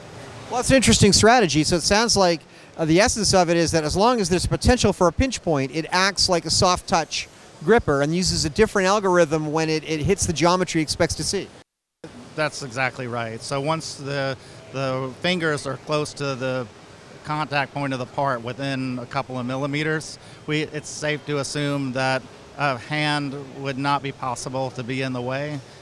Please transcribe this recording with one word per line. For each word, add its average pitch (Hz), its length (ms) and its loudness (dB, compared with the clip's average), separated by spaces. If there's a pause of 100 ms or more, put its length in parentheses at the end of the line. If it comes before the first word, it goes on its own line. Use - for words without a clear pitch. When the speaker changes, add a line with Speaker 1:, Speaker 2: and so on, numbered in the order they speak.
(500)
Speaker 1:
Well, 226 80 -4
that's 247 120 0
an 269 80 8
interesting 214 340 6
strategy. 156 520 6
So 180 120 2
it 160 80 -2
sounds 214 320 2
like, 175 260 4 (360)
uh, 165 80 -2
the 165 140 4
essence 220 340 2
of 180 160 6
it 170 80 4
is 165 140 2
that 160 120 2
as 147 140 -2
long 233 240 4
as 170 80 0
there's 170 160 2
potential 226 480 2
for 180 140 4
a 165 40 4
pinch 262 300 -2
point, 139 340 -2
it 156 140 -4
acts 190 400 2
like 170 160 2
a 160 40 -4
soft 180 380 2
touch - 400 -2 (360)
gripper 151 400 4
and 156 120 0
uses 170 300 -2
a 156 60 -2
different 202 360 2
algorithm 175 640 2
when 160 160 0
it, 156 160 -2
it 156 160 -4
hits 175 280 0
the 180 40 -2
geometry 170 480 2
it 156 40 0
expects - 320 -2
to 156 80 -8
see. 175 240 -4 (880)
Speaker 2:
That's 151 260 -4
exactly 127 460 -4
right. 117 340 -6
So 143 180 -6
once 156 360 -4
the, 139 420 -4 (360)
the 131 380 -4 (100)
fingers 165 440 -2
are 135 120 -6
close 151 360 -4
to 139 220 -6
the 127 320 -4 (560)
contact 147 500 -4
point 139 200 -2
of 127 60 -4
the 127 60 -6
part 131 380 -2
within 131 560 -6
a 120 80 -10
couple 131 320 -6
of 120 80 -6
millimeters, 147 720 -4 (260)
we, 151 160 -2
it's 151 260 -8
safe 151 380 -6
to 147 140 -2
assume 139 540 -4
that 131 280 0 (380)
a 139 180 0
hand 147 580 -4 (220)
would 135 220 -6
not 139 240 0
be 135 80 -6
possible 131 600 -6
to 127 120 -10
be 131 180 -4
in 131 120 -4
the 123 80 -4
way, 139 380 -6 (220)